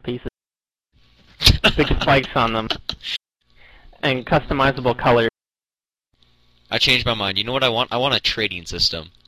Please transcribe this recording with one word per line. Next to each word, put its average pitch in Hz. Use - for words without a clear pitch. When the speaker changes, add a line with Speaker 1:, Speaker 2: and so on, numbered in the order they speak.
Speaker 1:
pieces. 123
Big 147
Speaker 2:
<laughs> -
Speaker 1:
spikes 139
on 117
them. 110
And 131
customizable 135
colors. 120
Speaker 2:
I 110
changed 123
my 117
mind. 98
You 101
know 117
what 131
I 127
want? 117
I 113
want 131
a 107
trading 95
system. 82